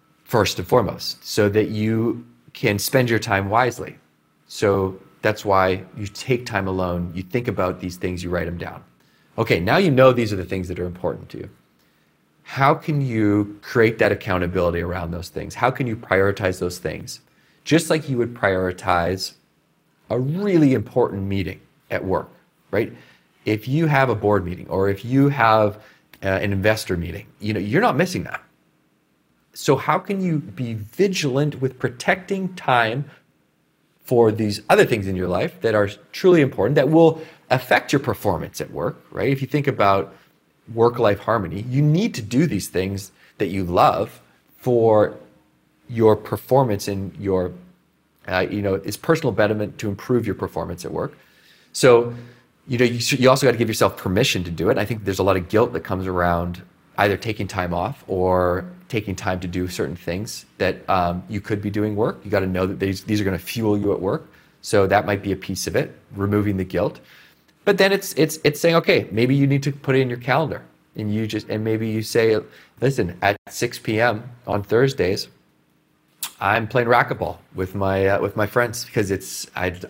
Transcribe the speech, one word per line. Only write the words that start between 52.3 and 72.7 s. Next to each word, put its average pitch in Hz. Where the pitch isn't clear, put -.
you 123
know, 127
you, 120
you 127
also 127
gotta 120
give 117
yourself 110
permission 98
to 82
do 85
it. -
I 107
think 110
there's 95
a 98
lot 95
of 87
guilt 110
that -
comes 95
around 87
either 104
taking 107
time 90
off 95
or 92
taking 104
time 92
to 90
do 90
certain 87
things 95
that, 92
um, 90
you 107
could 101
be 104
doing 104
work. 113
You 101
gotta 98
know 92
that 98
these, 98
these 107
are 101
gonna 95
fuel 107
you 101
at -
work. 107
So 98
that 98
might 101
be 101
a 92
piece -
of 87
it, -
removing 101
the 92
guilt. 87
But 202
then 196
it's, 190
it's, 151
it's 151
saying, 165
"Okay, 165
maybe 123
you 139
need 139
to 143
put 139
it 135
in 127
your 120
calendar." 131
And 107
you 110
just, 107
and 107
maybe 110
you 110
say, 113